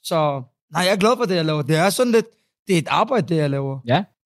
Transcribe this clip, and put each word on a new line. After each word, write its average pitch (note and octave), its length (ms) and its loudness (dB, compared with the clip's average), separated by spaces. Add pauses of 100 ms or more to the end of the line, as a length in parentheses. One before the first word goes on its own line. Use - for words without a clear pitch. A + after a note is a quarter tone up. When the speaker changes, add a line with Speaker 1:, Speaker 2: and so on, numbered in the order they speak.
Speaker 1:
Så, D3 400 -2 (280)
nej, E3 100 -2
jeg F#3 100 2
er G#3 40 2
glad A3 220 2
for B3 80 -2
det, F#3 100 -2
jeg E3 100 0
laver. D3+ 160 -2
Det D3+ 140 0
er F3 140 2
sådan B3 240 0
lidt, A3 120 4 (420)
det G3 60 0
er F3 40 4
et C#3+ 100 -2
arbejde, G3+ 400 0
det E3 80 -2
jeg D3 140 0
laver. C#3 380 -4
Speaker 2:
Ja. D3+ 160 2 (220)